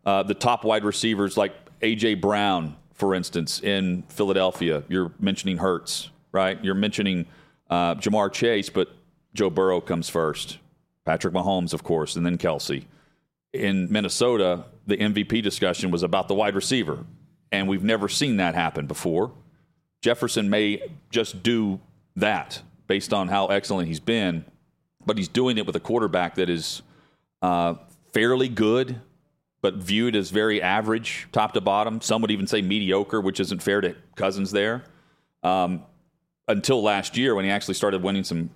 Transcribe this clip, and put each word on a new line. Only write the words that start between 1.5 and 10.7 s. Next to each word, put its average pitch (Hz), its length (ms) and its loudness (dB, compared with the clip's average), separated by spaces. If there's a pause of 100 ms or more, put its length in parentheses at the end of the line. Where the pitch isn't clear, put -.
A 113 140 2
J 107 200 2
Brown, 95 600 0 (180)
for 98 220 0
instance, 87 460 -4
in 95 480 0
Philadelphia, 92 800 0
you're 90 280 -2
mentioning 95 400 -2
Hurts, 90 520 -2 (240)
right? 95 280 0
You're 95 140 -2
mentioning, 98 500 0 (440)
uh, 85 260 2
Ja'Marr 101 380 0
Chase, 113 360 0
but 92 200 0 (440)
Joe 98 160 2
Burrow 90 300 2
comes 85 300 -4
first. - 480 -2 (480)